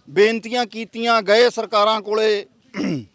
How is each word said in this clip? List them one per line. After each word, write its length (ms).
ਬੇਨਤੀਆਂ 560
ਕੀਤੀਆਂ, 560
ਗਏ 280
ਸਰਕਾਰਾਂ 520
ਕੋਲੇ, 440